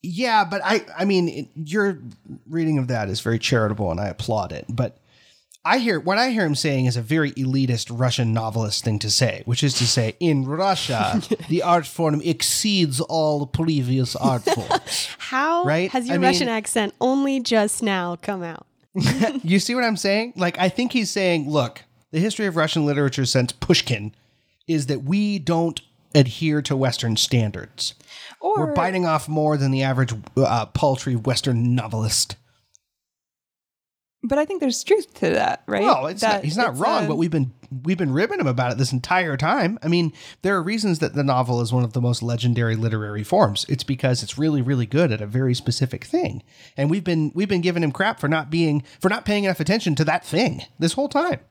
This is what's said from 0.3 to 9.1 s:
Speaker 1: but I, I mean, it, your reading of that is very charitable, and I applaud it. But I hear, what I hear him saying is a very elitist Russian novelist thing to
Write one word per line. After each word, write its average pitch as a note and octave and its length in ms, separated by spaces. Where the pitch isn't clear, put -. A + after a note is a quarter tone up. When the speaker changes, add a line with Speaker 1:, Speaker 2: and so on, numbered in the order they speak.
Speaker 1:
but F#3+ 200
I, G#3+ 200
I F#3 60
mean, F#3 240
it, C#3+ 260
your E3 440
reading D#3+ 300
of B2+ 100
that A2 200
is F#2+ 120
very A2+ 180
charitable, G#2 520
and E2+ 100
I F#2+ 80
applaud G2+ 440
it. D2 160
But A#2 300
I G3+ 160
hear, A3 220
what F3+ 160
I B3+ 140
hear A3 160
him D3 80
saying C3+ 320
is A#2+ 100
a A#2+ 60
very D3 300
elitist C3 580
Russian A#2+ 420
novelist A2 500
thing G#2+ 180
to G#2+ 100